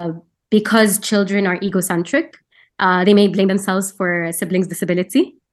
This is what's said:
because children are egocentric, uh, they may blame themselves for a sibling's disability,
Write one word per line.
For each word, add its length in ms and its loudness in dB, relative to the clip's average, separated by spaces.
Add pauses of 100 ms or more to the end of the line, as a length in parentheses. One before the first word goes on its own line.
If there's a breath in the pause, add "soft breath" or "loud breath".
(500)
because 500 2
children 460 0
are 160 -2
egocentric, 760 -2 (420 soft breath)
uh, 260 2
they 80 6
may 140 6
blame 200 0
themselves 440 -2
for 320 -4
a 100 -6
sibling's 340 -2
disability, 680 -2 (180)